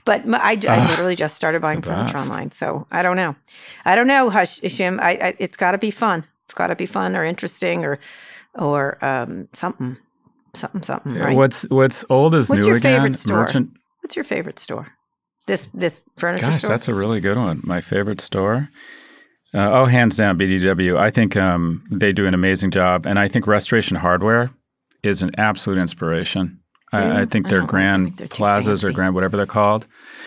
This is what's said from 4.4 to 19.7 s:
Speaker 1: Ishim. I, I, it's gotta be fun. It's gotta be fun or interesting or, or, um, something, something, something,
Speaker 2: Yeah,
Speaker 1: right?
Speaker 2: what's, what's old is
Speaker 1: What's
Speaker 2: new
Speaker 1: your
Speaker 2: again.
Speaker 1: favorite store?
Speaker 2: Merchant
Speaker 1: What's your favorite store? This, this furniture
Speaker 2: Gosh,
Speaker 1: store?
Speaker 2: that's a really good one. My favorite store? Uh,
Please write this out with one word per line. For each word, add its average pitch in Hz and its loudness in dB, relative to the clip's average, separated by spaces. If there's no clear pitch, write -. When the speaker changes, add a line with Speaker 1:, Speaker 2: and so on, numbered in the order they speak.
Speaker 1:
Ishim. 180 -4
I, 170 2
I, 180 -2
it's - -8
gotta 185 0
be 208 -2
fun. 185 -2
It's - -18
gotta 175 -2
be 180 -6
fun 185 -4
or 165 -2
interesting 175 -6
or, 139 -4
or, 143 -2
um, 123 -4
something, 127 -8
something, - -10
something, 135 -8
Speaker 2:
Yeah, - -2
Speaker 1:
right? 143 2
Speaker 2:
what's, 135 2
what's 131 2
old 143 4
is 135 2
Speaker 1:
What's - 4
Speaker 2:
new - 4
Speaker 1:
your - 6
Speaker 2:
again. 254 4
Speaker 1:
favorite - 0
store? 202 -2
Speaker 2:
Merchant - 0
Speaker 1:
What's - -12
your - -6
favorite - -6
store? - -10
This, 196 -4
this 175 -6
furniture 175 -2
Speaker 2:
Gosh, 151 2
Speaker 1:
store? - -2
Speaker 2:
that's 113 -2
a 120 0
really 104 -2
good 98 0
one. 90 -2
My 87 -4
favorite 101 -4
store? 110 -2
Uh, 101 2